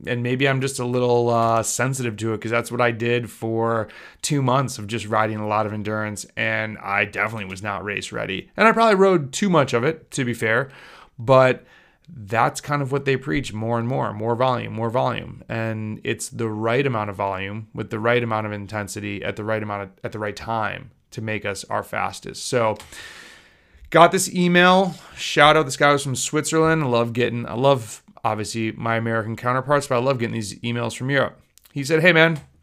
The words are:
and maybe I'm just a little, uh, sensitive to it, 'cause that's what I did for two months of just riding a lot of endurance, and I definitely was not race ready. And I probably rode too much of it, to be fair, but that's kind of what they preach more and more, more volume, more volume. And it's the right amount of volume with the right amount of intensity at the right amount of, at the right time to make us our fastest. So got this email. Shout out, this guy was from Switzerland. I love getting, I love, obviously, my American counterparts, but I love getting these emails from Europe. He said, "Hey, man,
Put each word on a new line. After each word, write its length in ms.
and 160
maybe 240
I'm 140
just 180
a 80
little, 440
uh, 340
sensitive 540
to 160
it, 80
'cause 100
that's 180
what 120
I 100
did 400
for 560
two 200
months 360
of 100
just 200
riding 300
a 100
lot 180
of 60
endurance, 540
and 440
I 260
definitely 400
was 180
not 220
race 260
ready. 460
And 100
I 60
probably 220
rode 360
too 180
much 240
of 120
it, 260
to 140
be 80
fair, 340
but 460
that's 500
kind 220
of 100
what 140
they 100
preach 380
more 260
and 80
more, 260
more 220
volume, 380
more 160
volume. 580
And 560
it's 240
the 220
right 360
amount 240
of 60
volume 580
with 160
the 100
right 240
amount 240
of 40
intensity 720
at 140
the 80
right 180
amount 200
of, 60
at 80
the 80
right 160
time 560
to 120
make 240
us 240
our 140
fastest. 640
So 300
got 220
this 220
email. 640
Shout 420
out, 80
this 120
guy 140
was 120
from 120
Switzerland. 680
I 40
love 260
getting, 320
I 100
love, 480
obviously, 500
my 240
American 380
counterparts, 520
but 80
I 40
love 200
getting 140
these 260
emails 360
from 140
Europe. 300
He 140
said, 160
"Hey, 100
man, 280